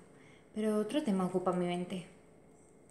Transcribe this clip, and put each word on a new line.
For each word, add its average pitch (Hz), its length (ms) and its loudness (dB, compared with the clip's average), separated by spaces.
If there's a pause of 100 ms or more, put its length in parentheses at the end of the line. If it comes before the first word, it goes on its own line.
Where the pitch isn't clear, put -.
(540)
pero 214 220 0
otro 214 260 0
tema 190 220 2
ocupa 180 280 2
mi 180 120 0
mente. 180 420 -4 (840)